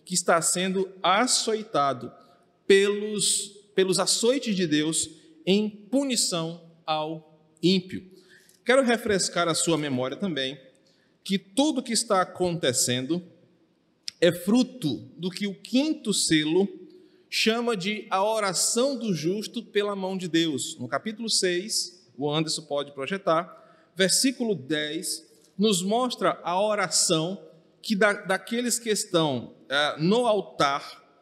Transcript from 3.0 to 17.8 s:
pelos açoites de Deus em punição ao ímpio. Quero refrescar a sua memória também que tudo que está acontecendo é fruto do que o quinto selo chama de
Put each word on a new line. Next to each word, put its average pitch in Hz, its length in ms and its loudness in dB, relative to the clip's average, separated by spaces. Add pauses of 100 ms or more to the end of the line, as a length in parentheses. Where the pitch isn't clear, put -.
pelos 185 240 2
açoites 226 600 0
de 180 100 0
Deus 151 420 0 (360)
em 208 240 2
punição 190 1000 -2 (160)
ao 156 640 -6 (140)
ímpio. 185 480 0 (540)
Quero 262 180 4
refrescar 214 640 0
a 160 80 0
sua 165 220 2
memória 131 400 -2
também 143 420 -4 (640)
que 190 160 -2
tudo 269 420 0
que 233 120 -8
está 208 260 2
acontecendo 160 1040 0 (960)
é 170 120 6
fruto 175 680 0 (200)
do 175 120 -6
que 208 180 -6
o 190 60 -6
quinto 269 600 -2
selo 160 540 2 (640)
chama 233 460 0
de 202 340 -4